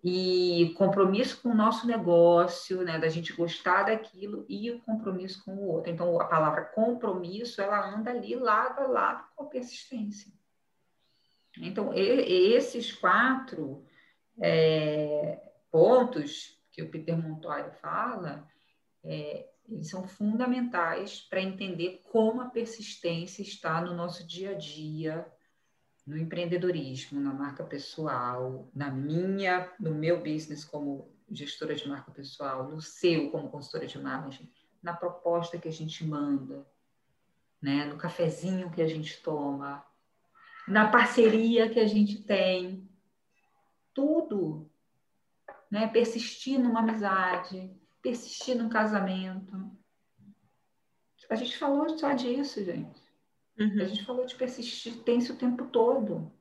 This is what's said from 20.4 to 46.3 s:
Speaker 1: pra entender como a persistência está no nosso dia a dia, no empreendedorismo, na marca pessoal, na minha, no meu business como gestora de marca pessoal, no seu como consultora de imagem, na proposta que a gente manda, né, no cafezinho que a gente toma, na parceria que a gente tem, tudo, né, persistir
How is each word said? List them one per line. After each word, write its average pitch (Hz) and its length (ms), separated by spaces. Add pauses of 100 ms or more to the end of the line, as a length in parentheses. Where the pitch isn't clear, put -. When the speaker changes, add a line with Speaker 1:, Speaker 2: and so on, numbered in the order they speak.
Speaker 1:
pra 190 200
entender 190 600 (100)
como 226 300
a 247 80
persistência 196 960
está 165 380
no 175 120
nosso 170 320
dia 190 260
a - 40
dia, 156 720 (760)
no 147 120
empreendedorismo, 165 1000
na 139 140
marca 139 300
pessoal, 131 1120
na 139 160
minha, 180 920
no 160 140
meu 160 240
business 151 480
como 143 440 (220)
gestora 143 440
de 147 120
marca 135 240
pessoal, 135 560
no 156 140
seu 160 480
como - 200
consultora 139 380
de 143 100
imagem, 139 540 (300)
na 175 120
proposta 175 640
que 165 100
a 160 40
gente 160 320
manda, 143 640 (960)
né, 143 240
no 147 120
cafezinho 175 760
que 165 100
a 160 60
gente 156 340
toma, 139 640 (840)
na 214 200
parceria 226 840
que 240 100
a 214 80
gente 208 360
tem, 190 640 (1040)
tudo, 208 760 (1000)
né, 214 180
persistir 240 720